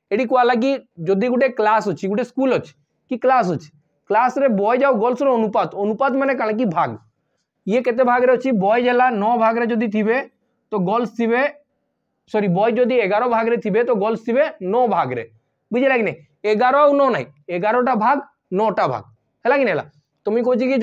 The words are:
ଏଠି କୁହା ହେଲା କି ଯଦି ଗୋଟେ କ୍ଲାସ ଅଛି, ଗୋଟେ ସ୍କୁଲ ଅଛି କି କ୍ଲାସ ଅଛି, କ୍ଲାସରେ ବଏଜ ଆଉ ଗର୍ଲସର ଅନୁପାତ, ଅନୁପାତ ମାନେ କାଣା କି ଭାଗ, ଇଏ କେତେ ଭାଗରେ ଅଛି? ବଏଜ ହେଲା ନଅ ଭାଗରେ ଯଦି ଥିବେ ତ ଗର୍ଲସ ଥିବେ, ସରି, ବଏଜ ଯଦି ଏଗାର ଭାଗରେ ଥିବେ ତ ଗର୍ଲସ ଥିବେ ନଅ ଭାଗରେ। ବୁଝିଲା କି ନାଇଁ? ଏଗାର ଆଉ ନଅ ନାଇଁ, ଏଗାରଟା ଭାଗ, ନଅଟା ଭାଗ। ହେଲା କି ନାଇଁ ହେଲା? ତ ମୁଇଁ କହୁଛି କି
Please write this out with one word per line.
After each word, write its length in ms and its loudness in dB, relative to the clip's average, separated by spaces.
ଏଠି 200 0
କୁହା 120 4
ହେଲା 200 2
କି 80 0
ଯଦି 240 0
ଗୋଟେ 160 2
କ୍ଲାସ 240 2
ଅଛି, 180 -8
ଗୋଟେ 200 -2
ସ୍କୁଲ 280 0
ଅଛି 120 -14
କି 140 -4
କ୍ଲାସ 220 2
ଅଛି, 140 -10
କ୍ଲାସରେ 380 2
ବଏଜ 300 0
ଆଉ 140 2
ଗର୍ଲସର 260 0
ଅନୁପାତ, 300 -2
ଅନୁପାତ 280 -2
ମାନେ 200 0
କାଣା 180 -2
କି 60 0
ଭାଗ, 160 0
ଇଏ 200 0
କେତେ 240 0
ଭାଗରେ 260 2
ଅଛି? 120 -2
ବଏଜ 280 0
ହେଲା 160 2
ନଅ 100 0
ଭାଗରେ 280 0
ଯଦି 240 -2
ଥିବେ 220 0
ତ 20 -12
ଗର୍ଲସ 300 -2
ଥିବେ, 220 0
ସରି, 160 0
ବଏଜ 220 2
ଯଦି 240 2
ଏଗାର 200 0
ଭାଗରେ 300 0
ଥିବେ 140 0
ତ 20 2
ଗର୍ଲସ 240 -2
ଥିବେ 160 2
ନଅ 100 2
ଭାଗରେ। 280 -2
ବୁଝିଲା 280 2
କି 80 -2
ନାଇଁ? 100 -6
ଏଗାର 320 2
ଆଉ 160 6
ନଅ 160 4
ନାଇଁ, 120 -6
ଏଗାରଟା 380 0
ଭାଗ, 140 2
ନଅଟା 340 0
ଭାଗ। 100 -8
ହେଲା 160 2
କି 80 2
ନାଇଁ 80 0
ହେଲା? 100 -4
ତ 100 -6
ମୁଇଁ 140 0
କହୁଛି 220 0
କି 140 0